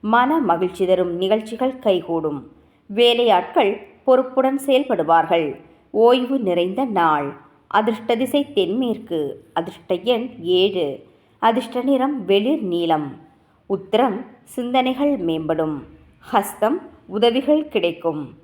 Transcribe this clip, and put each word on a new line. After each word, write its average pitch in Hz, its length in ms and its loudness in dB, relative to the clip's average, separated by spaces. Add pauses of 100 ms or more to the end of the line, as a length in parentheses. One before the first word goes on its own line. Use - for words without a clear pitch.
மன 240 380 2
மகிழ்ச்சி 180 460 0
தரும் 180 300 2
நிகழ்ச்சிகள் 220 600 -2
கைகூடும். 165 580 -2 (540)
வேலையாட்கள் 233 840 2 (320)
பொறுப்புடன் 262 600 2
செயல்படுவார்கள். 208 800 2 (480)
ஓய்வு 247 440 4
நிறைந்த 185 460 -2
நாள். 165 420 0 (400)
அதிர்ஷ்ட 220 500 -2
திசை 262 260 0 (100)
தென்மேற்கு. 202 680 -2 (320)
அதிர்ஷ்ட 170 520 -6
எண் 240 240 0 (300)
ஏழு. 185 280 0 (560)
அதிர்ஷ்ட 233 400 0
நிறம் 269 420 0
வெளிர் 208 480 0
நீலம். 165 360 0 (600)
உத்திரம் 214 480 0 (260)
சிந்தனைகள் 254 760 -2
மேம்படும். 160 580 -2 (480)
ஹஸ்தம் 220 540 -2 (280)
உதவிகள் 262 640 2
கிடைக்கும். 165 540 -2 (220)